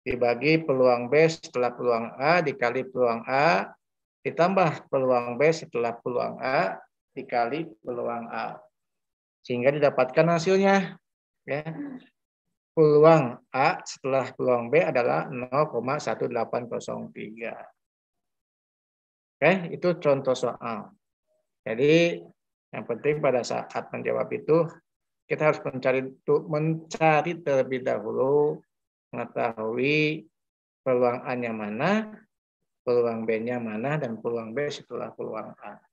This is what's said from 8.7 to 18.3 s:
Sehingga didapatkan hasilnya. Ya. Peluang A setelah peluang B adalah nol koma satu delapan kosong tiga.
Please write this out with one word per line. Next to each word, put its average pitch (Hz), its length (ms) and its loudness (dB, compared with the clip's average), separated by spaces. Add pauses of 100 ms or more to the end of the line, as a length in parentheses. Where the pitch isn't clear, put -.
Sehingga 123 320 0
didapatkan 143 480 2
hasilnya. 190 720 2 (480)
Ya. 151 240 -6 (1040)
Peluang 151 800 6
A 156 320 0
setelah 131 480 -4
peluang 123 400 0
B 151 80 6
adalah 147 480 0
nol 131 400 -2
koma 127 320 -4
satu 120 320 -4
delapan 120 320 -4
kosong 117 480 -10
tiga. 113 480 -12 (1800)